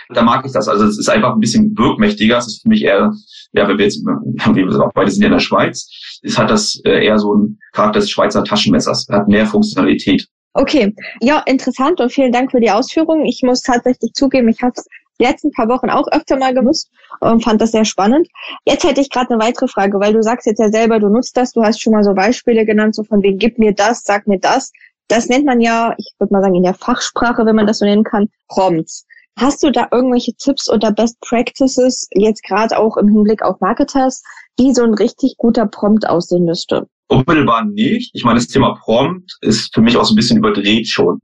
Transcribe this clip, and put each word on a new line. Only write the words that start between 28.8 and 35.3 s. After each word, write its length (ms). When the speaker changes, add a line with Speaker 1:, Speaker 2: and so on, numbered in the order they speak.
Speaker 2:
Hast 260
du 80
da 200
irgendwelche 460
Tipps 340
oder 200
Best 300
Practices, 920
jetzt 320
gerade 340
auch 200
im 100
Hinblick 340
auf 180
Marketers, 600
wie 120
so 120
ein 100
richtig 440